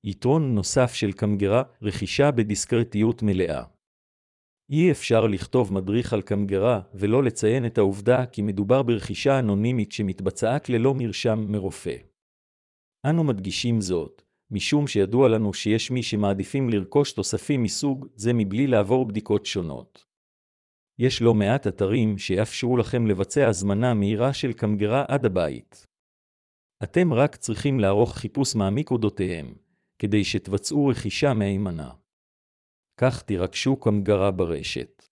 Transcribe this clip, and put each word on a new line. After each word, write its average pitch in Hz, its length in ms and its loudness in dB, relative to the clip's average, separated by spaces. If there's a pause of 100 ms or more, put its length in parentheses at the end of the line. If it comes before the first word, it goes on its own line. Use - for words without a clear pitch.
יתרון 127 500 0
נוסף 120 400 0
של 101 180 -2
קמגרה, 104 500 0 (200)
רכישה 110 480 0
בדיסקרטיות 113 920 0
מלאה. 87 420 0 (1040)
אי 160 200 4
אפשר 113 360 2
לכתוב 101 460 0
מדריך 101 400 0
על 104 100 0
קמגרה 101 580 0 (140)
ולא 107 300 2
לציין 117 420 0
את 113 120 -2
העובדה 104 480 2
כי 110 160 -8
מדובר 104 400 0
ברכישה 120 560 0
אנונימית 110 540 0
שמתבצעת 104 760 -2
ללא 123 260 2
מרשם 110 540 -2
מרופא. 95 480 -6 (1080)
אנו 160 180 2
מדגישים 113 560 0
זאת, 90 420 -4 (280)
משום 143 360 0
שידוע 113 420 2
לנו 110 260 2
שיש 110 360 -2
מי 123 120 -2
שמעדיפים 104 680 -2
לרכוש 110 420 0
תוספים 120 500 -4
מסוג 135 520 -4
זה 110 180 -2
מבלי 113 340 0
לעבור 120 420 2
בדיקות 104 380 -2
שונות. 73 600 -8 (920)
יש 123 240 0
לא 117 120 6
מעט 104 320 2
אתרים 104 520 0
שיאפשרו 110 580 -2
לכם 117 300 0
לבצע 104 420 2
הזמנה 101 460 0
מהירה 107 380 0
של 131 200 -4
קמגרה 107 560 0
עד 135 180 0
הבית. 82 600 -4 (960)
אתם 170 300 2
רק 117 240 2
צריכים 127 440 -2
לערוך 101 340 4
חיפוש - 400 -4
מעמיק 104 360 0
אודותיהם, 92 640 -2 (440)
כדי 104 260 2
שתבצעו 110 640 -2
רכישה 127 480 0
מהימנה. 95 560 -2 (1040)
כך 123 260 0
תירכשו 101 540 -2
קמגרה 101 540 2
ברשת. 85 800 -6